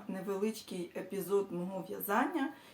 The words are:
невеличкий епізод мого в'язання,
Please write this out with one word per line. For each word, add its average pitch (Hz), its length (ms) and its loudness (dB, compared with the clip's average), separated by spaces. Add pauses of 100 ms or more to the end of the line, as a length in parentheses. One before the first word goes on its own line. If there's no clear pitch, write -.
невеличкий 190 880 -2
епізод 190 560 2
мого 180 360 -2
в'язання, 254 640 2 (220)